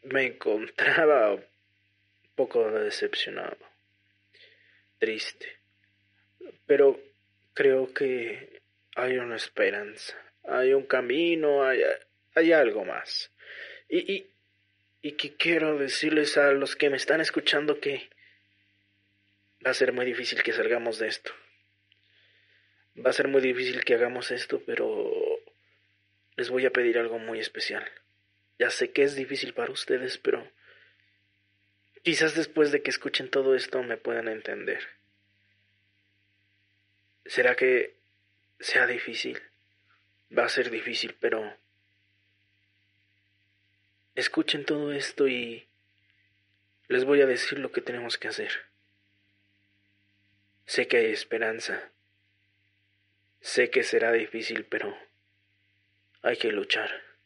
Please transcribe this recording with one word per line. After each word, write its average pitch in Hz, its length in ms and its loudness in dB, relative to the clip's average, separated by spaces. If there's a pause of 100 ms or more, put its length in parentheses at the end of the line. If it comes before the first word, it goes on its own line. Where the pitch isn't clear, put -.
me 135 240 0
encontraba 117 1040 2
un 95 100 -4 (920)
poco 117 360 2
decepcionado, - 840 -4 (1400)
triste, - 480 -4 (1200)
pero 139 340 6 (540)
creo 131 400 2
que 123 680 -4 (340)
hay 127 220 0
una 120 200 -4
esperanza, 104 800 -4 (320)
hay 127 280 4
un 135 100 2
camino, 143 800 2
hay, 131 160 2 (540)
hay 165 180 6
algo 110 320 4
más. - 460 -8 (580)
Y, 185 240 -2
y, - 180 -8 (720)
y 147 120 -8
que 147 240 -6
quiero 156 420 2
decirles 147 580 0
a 143 160 6
los 139 240 0
que 147 140 4
me 135 80 -2
están 156 240 2
escuchando 147 580 0
que 139 300 -6 (1600)
va 131 40 2
a 123 40 2
ser 127 200 4
muy 123 100 -2
difícil 120 380 -4
que 113 100 0
salgamos 117 460 0
de 110 100 -2
esto. - 240 -8 (1700)
Va 127 60 4
a 127 60 4
ser 135 140 0
muy 135 120 4
difícil 127 440 -2
que 127 100 4
hagamos 120 360 0
esto, 127 360 -4
pero 110 440 -2 (1300)
les 123 140 -4
voy 127 160 0
a 123 40 4
pedir 120 280 4
algo 117 200 -2
muy 113 220 -6
especial. 110 500 -8 (680)
Ya - 140 2
sé - 220 -2
que 143 100 4
es 139 140 2
difícil 135 360 -6
para - 200 -4
ustedes, - 440 -2
pero - 320 -2 (1600)
quizás 156 320 2
después 151 340 2
de 143 120 2
que 139 80 -2
escuchen 131 380 -4
todo 135 280 4
esto 127 260 -4
me 120 140 -6
puedan 117 320 -6
entender. - 520 -6 (2500)
¿Será 123 300 2
que 127 400 2 (640)
sea - 260 2
difícil? - 560 -6 (960)
Va 120 60 4
a 120 40 -2
ser 120 220 0
difícil, 113 480 -6
pero 110 340 -2 (2500)
escuchen 147 500 0
todo 147 280 -2
esto 139 340 0
y 120 400 -4 (1200)
les 127 180 2
voy 143 180 6
a 135 40 8
decir 131 320 -2
lo 131 140 -8
que 120 80 -2
tenemos 120 380 -8
que - 100 -8
hacer. 107 240 -6 (2000)
Sé - 220 0
que 123 120 4
hay 113 80 4
esperanza. 110 840 -4 (1500)
Sé 123 280 0
que 131 140 2
será 117 300 2
difícil, 113 520 -4
pero 104 320 -6 (1300)
hay 120 140 0
que 110 160 -2
luchar. - 500 -2 (240)